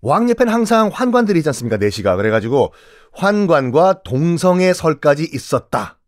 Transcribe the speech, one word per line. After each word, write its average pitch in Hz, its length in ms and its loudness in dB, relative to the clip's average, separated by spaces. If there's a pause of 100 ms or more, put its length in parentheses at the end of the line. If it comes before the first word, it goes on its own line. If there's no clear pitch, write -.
왕 185 280 0
옆에는 233 240 0
항상 226 380 2
환관들이 233 480 0
있지 156 100 -2
않습니까? 117 280 -4
내시가. 101 380 0
그래가지고 110 580 0 (400)
"환관과 180 880 2
동성애 180 720 0
설까지 156 580 0
있었다." - 760 -6